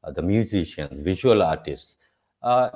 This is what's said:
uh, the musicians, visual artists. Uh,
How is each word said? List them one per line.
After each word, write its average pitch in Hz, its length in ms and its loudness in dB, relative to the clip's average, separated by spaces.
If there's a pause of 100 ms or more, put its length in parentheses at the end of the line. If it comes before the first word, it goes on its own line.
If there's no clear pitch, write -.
uh, 78 60 -10
the 73 120 -6
musicians, 87 760 -2
visual 95 420 4
artists. 78 560 -4 (440)
Uh, 123 340 2